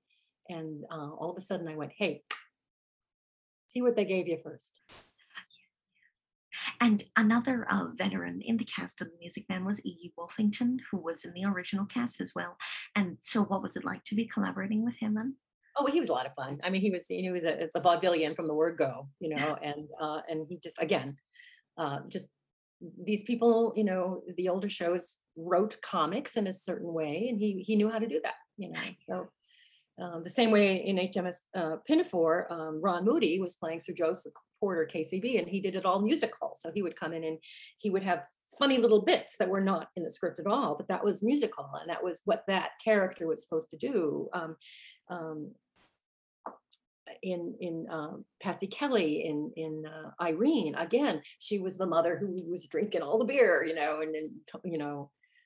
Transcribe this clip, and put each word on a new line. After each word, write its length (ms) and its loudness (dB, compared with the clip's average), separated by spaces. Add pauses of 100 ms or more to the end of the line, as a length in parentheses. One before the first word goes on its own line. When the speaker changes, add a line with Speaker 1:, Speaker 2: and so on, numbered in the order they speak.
(480)
Speaker 1:
And, 420 -10
uh, 240 -8
all 160 -4
of 60 -8
a 60 -8
sudden 260 -4
I 80 -8
went, 160 -8
"Hey, 320 -4 (1400)
see 140 -4
what 140 4
they 100 4
gave 200 0
you 160 -2
first." 380 -16 (2000)
Speaker 2:
And 240 8 (120)
another, 540 4
uh, 240 2
veteran 460 -2
in 160 0
the 80 0
cast 360 -8
of 100 -8
The 80 -20
Music 300 -12
Man 160 -2
was 200 -2
E 60 -6 (140)
E 120 -14
Wolfington, 640 0 (120)
who 80 -2
was 260 -4
in 100 -12
the 100 -4
original 420 -2
cast 340 -2
as 140 -6
well. 220 -6 (380)
And 280 0
so 220 4
what 180 0
was 140 -4
it 80 -6
like 200 -6
to 100 -6
be 120 2
collaborating 580 0
with 120 -2
him 180 -2
then? 220 -2 (400)
Speaker 1:
Oh, 100 2
he 140 4
was 80 0
a 40 2
lot 140 0
of 80 -12
fun. 280 -6
I 80 0
mean, 100 2
he 100 4
was, 160 -2
he 240 -2
was 140 -2
a, 180 0
it's 140 -4
a 40 0
vaudevillian 540 4
from 140 -4
the 60 0
word 220 2
go, 320 0 (120)
you 80 -4
know, 80 -2
Speaker 2:
Yeah. 360 -2
Speaker 1:
and, 160 -10 (120)
uh, 280 -4
and 200 -4
he 100 -10
just, 220 -10
again, 360 0 (600)
uh, 320 -2
just 200 -8 (760)
these 180 0
people, 540 4
you 80 2
know, 380 0 (140)
the 120 0
older 200 0
shows 500 -2 (180)
wrote 460 2
comics 540 0
in 120 2
a 40 -4
certain 400 -4
way, 360 -2
and 100 0
he, 240 0
he 140 2
knew 140 6
how 80 -2
to 100 -2
do 140 0
that, 120 -4 (220)
you 140 -8
know. 100 -8 (280)
So, 200 -4 (720)
uh, 180 -8
the 100 -8
same 220 4
way 320 8
in 140 2
H 180 0
M 100 0
S, 160 -6 (120)
uh, 220 -2 (100)
Pinafore, 640 4
um, 280 -6
Ron 240 2
Moody 360 4
was 160 -4
playing 240 -4
Sir 120 -8
Joseph 400 0 (280)
Porter, 240 2
K 180 -4
C 180 -4
B, 180 2
and 100 -2
he 120 -2
did 160 -2
it 80 -2
all 160 4
musical. 540 0
So 180 -12
he 100 -2
would 140 -4
come 160 -4
in 120 -4
and 140 -4 (400)
he 120 -2
would 120 2
have 220 0 (340)
funny 200 6
little 240 8
bits 360 4
that 100 2
were 120 2
not 360 2
in 80 -4
the 60 -4
script 300 -4
at 60 -4
all, 300 2
but 120 -8
that 160 0
was 180 0
musical, 460 0 (120)
and 100 -8
that 120 -6
was 220 -4
what 240 0
that 220 0 (120)
character 440 2
was 160 -2
supposed 280 -4
to 60 -14
do. 560 0
Um, 240 -6 (540)
um, 400 -8 (1700)
in, 380 -4
in, 300 -4
uh, 220 -6 (300)
Patsy 240 -4
Kelly, 580 2
in, 320 -2
in, 300 -6
uh, 240 -14 (100)
Irene, 540 2
again, 480 0 (160)
she 200 -2
was 200 -4
the 80 0
mother 320 4
who 300 -4
was 200 -6
drinking 340 0
all 160 2
the 60 2
beer, 420 6
you 80 -2
know, 280 0
and, 120 -4
and, 160 -6 (320)
you 160 -4
know, 320 -6 (340)